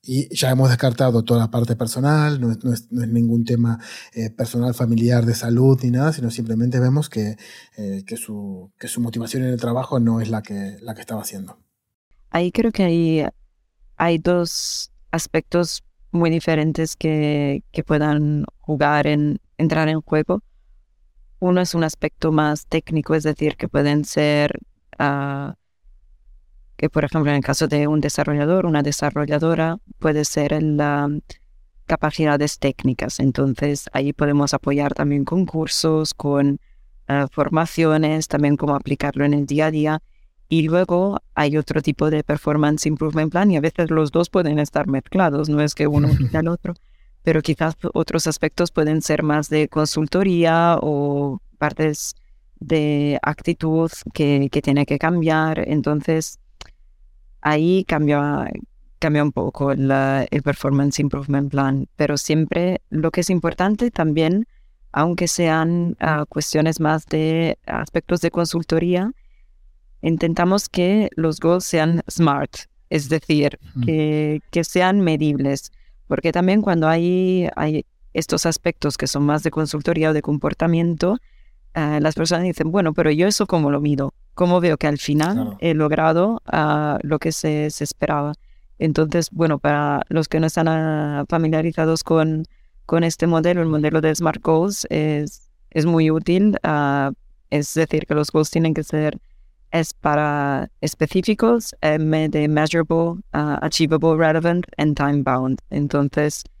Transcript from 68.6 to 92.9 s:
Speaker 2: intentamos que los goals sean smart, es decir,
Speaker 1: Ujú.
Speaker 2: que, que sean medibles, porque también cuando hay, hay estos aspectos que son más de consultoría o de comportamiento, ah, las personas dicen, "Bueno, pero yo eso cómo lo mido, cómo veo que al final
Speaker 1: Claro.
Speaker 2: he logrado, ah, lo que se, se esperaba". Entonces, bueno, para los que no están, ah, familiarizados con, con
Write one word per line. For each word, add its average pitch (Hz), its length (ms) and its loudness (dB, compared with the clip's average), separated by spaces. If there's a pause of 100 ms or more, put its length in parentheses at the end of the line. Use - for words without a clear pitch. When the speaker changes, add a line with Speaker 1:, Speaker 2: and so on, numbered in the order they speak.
Speaker 2:
intentamos 165 680 0
que 190 480 2
los 160 240 -2
goals 175 240 2
sean 165 460 2
smart, 143 400 2 (400)
es 143 180 -2
decir, 147 520 0 (160)
Speaker 1:
Ujú. 131 40 -4
Speaker 2:
que, 151 720 0
que 170 140 0
sean 185 360 2
medibles, 143 720 0 (340)
porque 160 260 -2
también 185 300 2
cuando 170 260 2
hay, 180 680 2
hay 156 300 -2 (280)
estos - 320 -2
aspectos 165 520 -2
que 143 80 -4
son 143 180 0
más 147 180 0
de 160 80 -2
consultoría 156 600 0
o - 20 2
de 151 100 0
comportamiento, 170 960 0 (560)
ah, 151 260 -2
las 151 140 0
personas 170 300 0
dicen, 165 280 -2
"Bueno, 180 220 2
pero 156 160 2
yo 156 160 2
eso 208 200 0
cómo 156 240 2
lo 143 100 0
mido, 139 340 -2 (200)
cómo 180 260 4
veo 165 180 4
que - 80 -2
al 147 120 0
final 156 360 0
Speaker 1:
Claro. 233 240 -4
Speaker 2:
he 165 160 0
logrado, 160 720 2
ah, 151 560 0
lo 147 160 -2
que 160 140 -2
se, 151 380 -2
se - 140 -6
esperaba". 147 500 -4 (440)
Entonces, 156 520 0
bueno, 160 280 0
para 147 500 0
los 156 200 0
que 160 120 0
no 160 60 2
están, 160 220 0
ah, 151 600 -2
familiarizados 160 760 0
con, 160 400 0 (420)
con 165 180 2